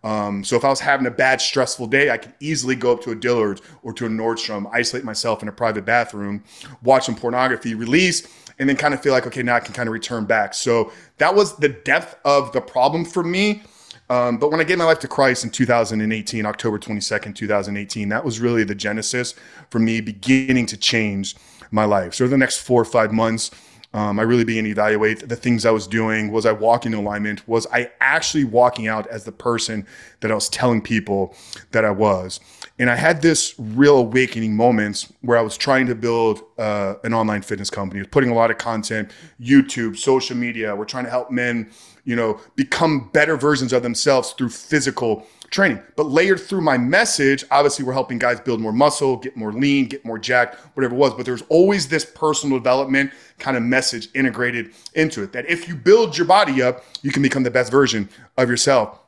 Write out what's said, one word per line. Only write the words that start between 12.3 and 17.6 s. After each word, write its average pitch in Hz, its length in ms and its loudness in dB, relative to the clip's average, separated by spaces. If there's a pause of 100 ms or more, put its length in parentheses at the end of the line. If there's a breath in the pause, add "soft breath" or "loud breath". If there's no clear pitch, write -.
the 127 80 0
problem 143 420 0
for 175 180 -4
me. 202 400 0 (460 loud breath)
Um, 123 300 2
but 147 120 2
when 156 80 0
I 165 60 2
gave 175 140 0
my 170 80 2
life 160 140 4
to - 80 -8
Christ 131 360 2
in 113 60 -6
two 123 160 0
thousand 110 340 2
and 110 140 -2
eighteen, 110 320 -4
October 107 320 -4
twenty-second, 104 560 -6
two 110 120 -8
thousand 101 300 0